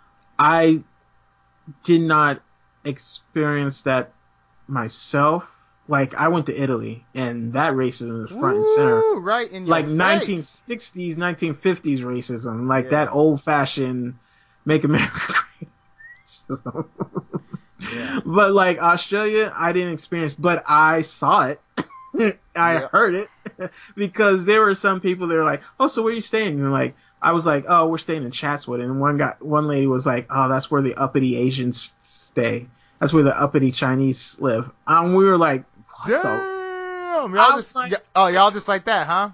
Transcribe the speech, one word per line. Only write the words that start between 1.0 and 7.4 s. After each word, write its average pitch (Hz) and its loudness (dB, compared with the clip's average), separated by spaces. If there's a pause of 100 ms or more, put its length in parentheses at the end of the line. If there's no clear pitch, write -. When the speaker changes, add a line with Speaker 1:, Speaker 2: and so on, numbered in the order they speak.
Speaker 1:
did 170 4
not 151 2 (440)
experience 143 -4
that 131 -2 (540)
myself. 143 -2 (400)
Like, 139 0
I 151 0
went 165 0
to 139 -4
Italy, 113 -4 (100)
and 120 -6